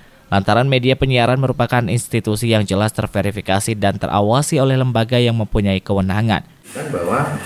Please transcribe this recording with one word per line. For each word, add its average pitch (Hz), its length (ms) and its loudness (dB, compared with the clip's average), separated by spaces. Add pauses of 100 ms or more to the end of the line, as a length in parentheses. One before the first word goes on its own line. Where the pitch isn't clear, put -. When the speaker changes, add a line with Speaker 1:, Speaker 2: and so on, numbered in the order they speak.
(340)
Speaker 1:
lantaran 104 320 4
media 131 320 2
penyiaran 127 400 2
merupakan 123 500 0
institusi 113 640 -2
yang 107 140 4
jelas 101 260 0
terverifikasi 101 880 -2
dan 101 240 0
terawasi 113 560 0
oleh 135 180 2
lembaga 123 460 0
yang 117 160 2
mempunyai 101 420 0
kewenangan. 98 640 0 (320)
Speaker 2:
Kan 151 160 -8
bahwa 110 560 -4